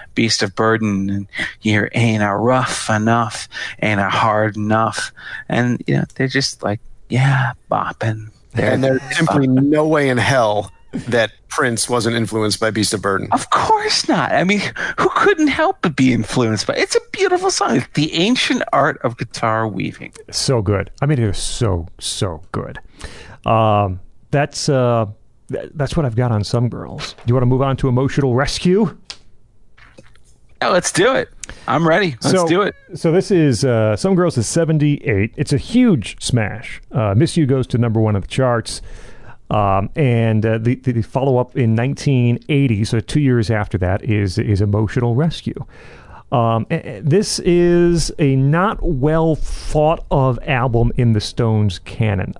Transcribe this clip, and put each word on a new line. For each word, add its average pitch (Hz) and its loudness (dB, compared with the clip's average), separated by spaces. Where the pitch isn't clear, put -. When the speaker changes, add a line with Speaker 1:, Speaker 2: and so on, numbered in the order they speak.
Speaker 1:
Beast 117 0
of 101 -4
Burden 107 0
and 101 -6
you 110 0
hear - 0
"Ain't 113 2
a 101 0
rough 120 0
enough, 110 0
ain't 104 0
a 98 0
hard 107 0
enough." 107 -2
And, 120 -2
you 139 0
know, - -2
they're 131 -2
just 135 -4
like, 104 -2
yeah, 131 0
bopping. 110 -4
They're 107 0
Speaker 2:
And 131 0
there's 131 2
simply 143 2
Speaker 1:
bopping. 131 4
Speaker 2:
no 151 2
way 151 2
in 127 2
hell 107 2
that 117 0
Prince 117 -2
wasn't 117 0
influenced 107 -2
by 110 0
Beast 107 0
of 92 -4
Burden. 95 -2
Speaker 1:
Of - -2
course - 0
not. 185 0
I 139 2
mean, 202 0
who 370 2
couldn't 320 2
help 320 0
but 147 -2
be 131 4
influenced 113 0
by - -2
it? - -4
It's - 0
a 453 2
beautiful 370 0
song. - 0
It's 233 0
the - 0
ancient 233 0
art 143 2
of 113 -4
guitar 113 -2
weaving. - -8
Speaker 3:
So 120 0
good. 98 0
I 147 0
mean, 143 2
it 113 2
is 95 -2
so, 90 -2
so 87 -6
good. - -8
Um, 104 2
that's, - -2
uh, 123 2
th-, - -8
that's 139 -4
what 156 0
I've 110 -4
got 123 0
on 104 0
Some 120 0
Girls. - -10
Do - -20
you 117 2
wanna 127 2
move 127 2
on 135 0
to 139 0
Emotional 131 0
Rescue? 175 0
Speaker 1:
Yeah, 123 0
let's 175 2
do 233 4
it. - -2
I'm 156 2
ready. 165 2
Let's - 0
Speaker 3:
So, 180 2
Speaker 1:
do 180 2
it. 185 -2
Speaker 3:
so 160 0
this 180 2
is, 147 4
uh, 110 2
Some 190 0
Girls 170 2
is 107 0
seventy-eight. 147 0
It's 147 -2
a 139 4
huge 226 2
smash. 110 -4
Uh, 110 0
Miss 156 2
You 156 4
goes 127 0
to 131 -2
number 113 0
one 107 2
on 95 -2
the 95 -8
charts. 120 -2
Um, 98 2
and, 113 2
uh, 113 0
the, 120 0
the, 127 -2
the 113 0
follow-up 127 -2
in 113 2
nineteen 123 2
eighty, 127 2
so 113 0
two - -2
years 123 2
after 104 -2
that, 95 0
is, 101 0
is 107 2
Emotional 110 0
Rescue. - -4
Um, 113 2
a-, 143 -6
a-, 95 -14
this 165 0
is 175 2
a 135 2
not 156 2
well 160 2
thought - -2
of 131 2
album 120 0
in 117 4
the 107 2
Stones 107 0
canon. 101 -4